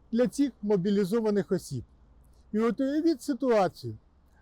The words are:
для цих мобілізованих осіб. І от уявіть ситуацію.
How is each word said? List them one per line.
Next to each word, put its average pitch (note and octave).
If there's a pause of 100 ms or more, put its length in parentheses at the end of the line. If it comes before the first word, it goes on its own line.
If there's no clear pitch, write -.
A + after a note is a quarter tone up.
(120)
для A#3
цих C#4 (100)
мобілізованих G#3
осіб. C3+ (680)
І G#3
от A3+
уявіть D4
ситуацію. G#3+ (440)